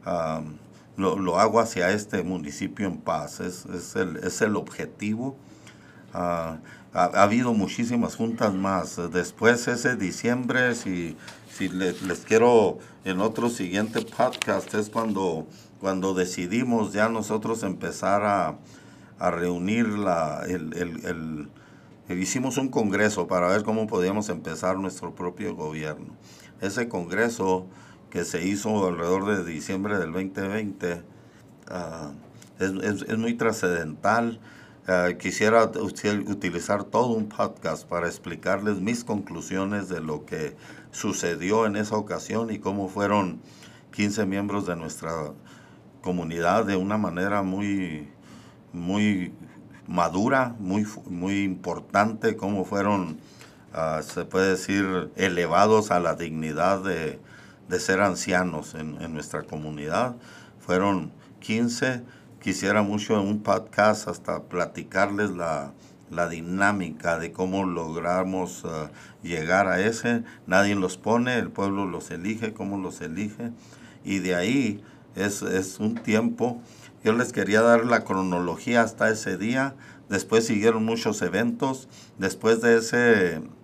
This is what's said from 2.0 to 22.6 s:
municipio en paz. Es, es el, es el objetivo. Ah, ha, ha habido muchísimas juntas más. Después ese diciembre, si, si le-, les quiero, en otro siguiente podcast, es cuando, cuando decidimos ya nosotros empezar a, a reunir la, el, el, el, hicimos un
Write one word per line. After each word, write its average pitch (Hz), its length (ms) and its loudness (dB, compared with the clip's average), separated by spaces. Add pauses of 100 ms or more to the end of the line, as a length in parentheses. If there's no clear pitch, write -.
municipio 90 640 -4
en 82 120 -4
paz. 78 420 -6
Es, 90 260 -8
es 90 300 -8
el, 87 220 -2
es 92 240 -4
el 104 140 2
objetivo. 110 800 -6 (760)
Ah, 85 460 -2 (360)
ha, 87 100 4
ha 90 200 4
habido 120 280 4
muchísimas 113 640 0
juntas 113 380 0
más. 95 440 -2 (140)
Después 110 560 2
ese 123 280 0
diciembre, 120 760 0
si, 87 420 -4 (340)
si 95 180 -4
le-, 90 260 0 (120)
les 90 140 -4
quiero, 113 580 6 (260)
en 92 160 0
otro 113 300 0
siguiente 107 500 -2
podcast, 107 720 -2
es 107 140 0
cuando, 95 580 -2 (340)
cuando 95 340 0
decidimos 104 800 0
ya 107 160 2
nosotros 110 520 -2
empezar 95 640 -2
a, 92 340 0 (600)
a 90 120 2
reunir 90 560 2
la, 82 640 0
el, 80 260 -4
el, 82 720 -6 (600)
el, 90 100 -2
hicimos 123 380 -2
un 135 120 0